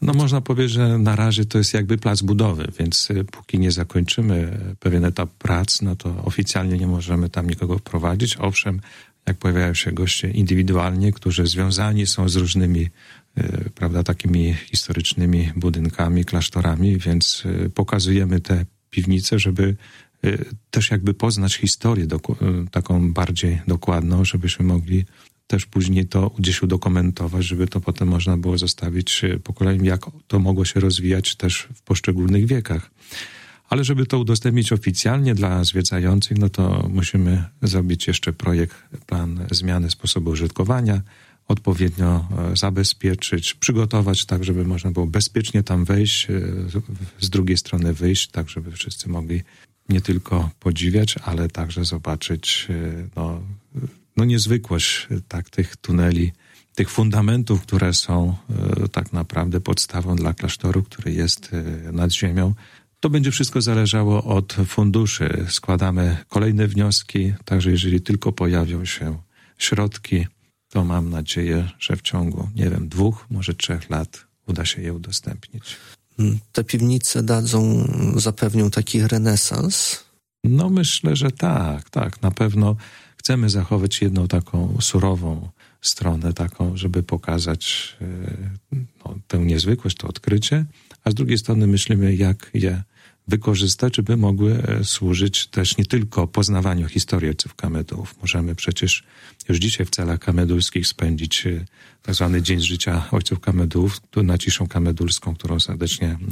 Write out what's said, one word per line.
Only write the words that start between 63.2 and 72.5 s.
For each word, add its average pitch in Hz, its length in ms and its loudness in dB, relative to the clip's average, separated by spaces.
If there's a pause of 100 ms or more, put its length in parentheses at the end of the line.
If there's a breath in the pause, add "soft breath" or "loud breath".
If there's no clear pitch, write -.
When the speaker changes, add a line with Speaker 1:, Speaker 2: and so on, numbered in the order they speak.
Speaker 1:
wszystko 127 300 0
zależało 107 640 2
od 98 300 0 (120)
funduszy. 101 840 0
Składamy 90 680 0 (100)
kolejne 107 400 2
wnioski, 101 640 0 (120)
także 92 260 2
jeżeli 90 300 2
tylko 101 300 0
pojawią 87 540 0
się 80 320 -6 (400 soft breath)
środki, 101 680 0 (440)
to 95 160 0
mam 87 240 0
nadzieję, 85 600 -2 (100)
że - 180 -4
w - 40 -14
ciągu, 85 540 -2